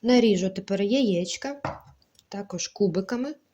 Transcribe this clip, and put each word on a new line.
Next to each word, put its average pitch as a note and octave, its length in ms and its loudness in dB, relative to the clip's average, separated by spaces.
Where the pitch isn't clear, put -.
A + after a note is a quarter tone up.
Наріжу A3 480 4
тепер F#3+ 320 -4
яєчка, A3 760 0
також G3 400 -10
кубиками. G#3 680 -2